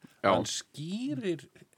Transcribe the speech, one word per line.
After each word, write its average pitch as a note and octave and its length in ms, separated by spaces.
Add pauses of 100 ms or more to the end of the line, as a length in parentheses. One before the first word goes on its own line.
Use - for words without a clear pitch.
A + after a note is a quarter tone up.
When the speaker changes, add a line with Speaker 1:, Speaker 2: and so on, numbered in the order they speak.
(240)
Speaker 1:
Já. G2 120
Speaker 2:
Hann F2 100
skýrir G3+ 1000 (320)